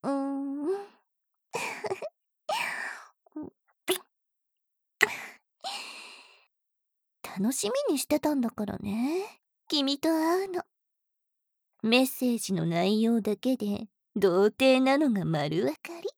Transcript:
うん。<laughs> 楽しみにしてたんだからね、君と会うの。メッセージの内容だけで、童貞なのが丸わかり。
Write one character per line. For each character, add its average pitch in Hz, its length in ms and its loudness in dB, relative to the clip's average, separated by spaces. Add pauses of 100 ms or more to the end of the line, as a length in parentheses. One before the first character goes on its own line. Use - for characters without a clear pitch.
う - 80 -4
ん。 277 760 -2 (640)
<laughs> 466 600 -6 (4000)
楽 214 140 0
し 403 180 -2 (180)
み 359 40 2
に 277 60 2
し - 80 -4
て 302 120 2
た 302 160 0
ん 277 60 0
だ 233 100 0
か 208 160 -6
ら 208 120 -6
ね、 262 640 -4 (260)
君 277 300 0
と 320 100 0
会 330 380 2
う 381 40 -10
の。 349 120 -6 (1200)
メ 240 200 6
ッ 262 40 4
セ 254 200 -2
ー 240 120 2
ジ 196 160 -4
の 165 120 0
内 185 360 2
容 233 180 4
だ 208 160 -2
け 254 200 0
で、 208 320 -6 (280)
童 190 300 6
貞 262 340 6
な 269 160 4
の 294 140 4
が 196 160 0
丸 156 400 0
わ 294 60 0
か 339 280 -14
り。 381 180 -6